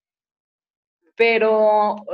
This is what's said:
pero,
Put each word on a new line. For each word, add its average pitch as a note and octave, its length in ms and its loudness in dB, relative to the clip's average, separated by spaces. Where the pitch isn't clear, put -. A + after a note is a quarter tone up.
pero, G#3+ 800 0